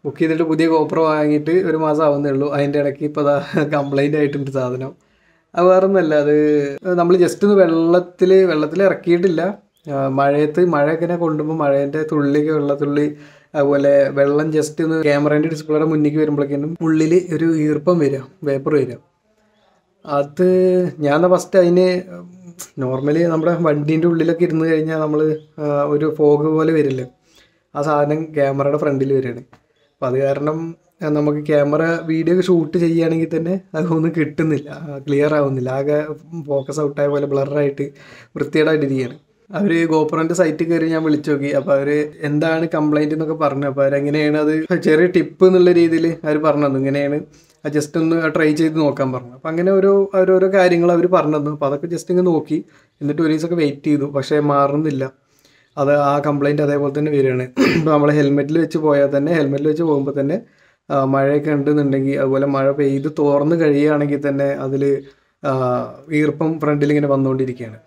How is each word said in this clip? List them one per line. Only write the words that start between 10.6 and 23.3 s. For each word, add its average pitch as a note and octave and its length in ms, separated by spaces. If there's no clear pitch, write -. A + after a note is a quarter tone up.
മഴ C#3+ 200
ഇങ്ങനെ E3+ 300
കൊണ്ടുമ്പോൾ D#3 400
മഴേൻ്റെ C#3 360
തുള്ളിയൊക്കെ, D3 460
വെള്ളത്തുള്ളി, C#3+ 460
അതുപോലെ C#3+ 360
വെള്ളം D3 340
just D3+ 300
ഒന്ന് D#3+ 120
ക്യാമറേൻ്റെ D3 440
ഡിസ്പ്ലേയുടെ D3+ 380
മുന്നിലേക്ക് D3+ 320
വരുമ്പോഴേക്കും C#3+ 500
ഉള്ളിൽ D#3 260
ഒരു D#3+ 120
ഈർപ്പം D3+ 360
വരിക, C3+ 200
vapor C#3 300
വരിക. B2 180
അത് D3 320
ഞാൻ C#3+ 100
എന്നാ F3 160
ഫസ്റ്റ് F3+ 300
അതിന് F3 260
normally C#3 380